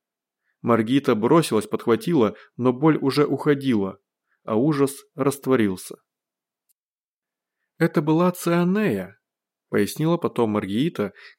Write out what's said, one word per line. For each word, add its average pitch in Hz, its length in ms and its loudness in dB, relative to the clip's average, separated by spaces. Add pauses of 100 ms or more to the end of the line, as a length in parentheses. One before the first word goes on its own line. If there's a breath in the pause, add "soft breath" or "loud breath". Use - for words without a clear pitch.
(640)
Маргита 120 520 2
бросилась, 120 520 2
подхватила, 113 680 0 (220 loud breath)
но 123 160 0
боль 147 260 2
уже 139 280 0
уходила, 131 720 0 (460)
а 110 100 -4
ужас 139 500 0 (100)
растворился. 131 840 -2 (1800)
«Это 165 240 0
была 160 300 2
цианея», 175 880 -2 (560)
пояснила 151 440 0
потом 117 320 -2
Маргита, 104 640 -4 (240 loud breath)